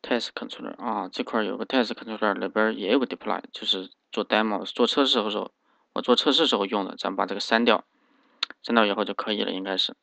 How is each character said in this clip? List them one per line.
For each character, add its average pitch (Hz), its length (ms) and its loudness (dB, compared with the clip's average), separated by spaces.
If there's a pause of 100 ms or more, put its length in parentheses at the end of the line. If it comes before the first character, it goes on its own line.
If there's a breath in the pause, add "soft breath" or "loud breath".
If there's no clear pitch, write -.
test - 320 -4
controller - 420 -10
啊， 104 340 -4
这 - 140 -8
块 117 160 -2
儿 107 40 2
有 101 140 -4
个 110 80 -6
test 123 280 0
controller， 110 400 -2
里 98 140 -4
边 107 180 2
儿 110 80 2
也 104 180 -2
有 135 80 6
个 123 80 0
deploy， 101 340 -4 (100)
就 - 140 -12
是 95 260 -2 (200)
做 104 160 -4
demo、 107 380 2
做 120 200 2
测 139 200 2
试 120 180 2
的 107 60 -2
时 104 80 -4
候， 98 140 -6 (420)
我 - 80 -2
做 123 140 6
测 147 160 2
试 170 140 4
时 123 100 2
候 101 100 0
用 98 200 -2
的， 95 120 -10
咱 98 120 -4
们 98 60 -4
把 98 100 0
这 95 80 -6
个 101 60 -6
删 117 260 2
掉， 110 200 4 (760 loud breath)
删 120 140 -2
掉 113 100 6
以 101 60 0
后 101 120 0
就 101 100 -4
可 - 200 -4
以 101 100 -2
了， 95 80 -2
应 95 120 -6
该 95 120 -2
是。 - 280 -2